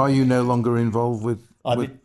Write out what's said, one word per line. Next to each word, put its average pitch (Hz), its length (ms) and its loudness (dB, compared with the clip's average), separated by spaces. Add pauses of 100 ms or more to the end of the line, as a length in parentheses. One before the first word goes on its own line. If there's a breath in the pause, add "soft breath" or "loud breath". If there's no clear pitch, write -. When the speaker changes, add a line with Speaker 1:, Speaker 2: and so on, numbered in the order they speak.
Speaker 1:
company. 135 100 2
Speaker 2:
you 135 80 4
no 127 180 2
longer 120 340 0
involved 117 460 -2
with, 113 240 -6 (160)
Speaker 1:
I'm 120 140 -2
Speaker 2:
with 131 140 -4
Speaker 1:
in-, - 140 -20